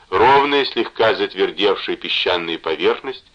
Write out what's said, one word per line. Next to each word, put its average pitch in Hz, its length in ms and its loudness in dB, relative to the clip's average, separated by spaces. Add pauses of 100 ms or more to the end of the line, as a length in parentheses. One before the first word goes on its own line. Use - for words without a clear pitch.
Ровная, 139 560 4
слегка 110 500 0
затвердевшая 95 800 -2
песчаная 85 600 -4
поверхность 98 760 -4